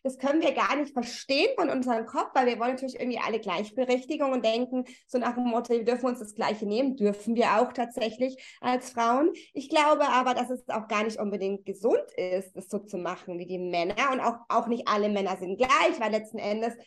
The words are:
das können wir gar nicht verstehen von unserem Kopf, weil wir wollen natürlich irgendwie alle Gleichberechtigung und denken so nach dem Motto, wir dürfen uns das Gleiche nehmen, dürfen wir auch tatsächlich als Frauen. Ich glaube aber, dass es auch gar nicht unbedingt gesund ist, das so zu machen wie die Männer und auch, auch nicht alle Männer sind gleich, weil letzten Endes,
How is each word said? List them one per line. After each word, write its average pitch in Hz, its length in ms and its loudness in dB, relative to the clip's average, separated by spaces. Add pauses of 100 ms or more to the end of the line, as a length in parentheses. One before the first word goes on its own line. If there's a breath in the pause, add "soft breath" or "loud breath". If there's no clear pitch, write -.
das 262 140 -4
können 294 240 2
wir 320 120 4
gar 233 240 2
nicht 285 180 -2
verstehen 277 640 0
von 330 100 2
unserem 247 380 0
Kopf, 320 260 -4
weil 254 140 4
wir 233 120 2
wollen 240 120 0
natürlich 262 280 -6
irgendwie 247 200 -4
alle 220 200 -2
Gleichberechtigung 247 920 -2
und 247 100 0
denken 247 420 0 (220 loud breath)
so 254 120 -2
nach 233 160 0
dem 247 100 0
Motto, 240 300 0
wir 226 100 0
dürfen 240 220 0
uns 247 140 -2
das 220 140 -14
Gleiche 214 300 -2
nehmen, 247 320 0
dürfen 208 380 0
wir 220 260 4
auch 247 140 0
tatsächlich 240 680 -4 (200 loud breath)
als 254 280 -2
Frauen. 247 400 2 (220 loud breath)
Ich 269 160 -10
glaube 294 400 4
aber, 247 240 4
dass 247 160 -2
es 254 220 -8
auch 220 180 -4
gar 214 160 0
nicht 214 140 -4
unbedingt 196 480 -2
gesund 240 340 2 (160)
ist, 185 400 -2
das 185 140 -12
so 208 80 -2
zu 202 180 -8
machen 175 420 -6
wie 175 80 -8
die 180 120 -6
Männer 180 540 0
und 262 80 0
auch, 233 160 0 (120)
auch 233 200 2
nicht 240 200 -2
alle 208 220 2
Männer 190 260 0
sind 190 220 -6
gleich, 285 420 4
weil 214 120 0
letzten 214 260 -4
Endes, 220 340 -2 (140 loud breath)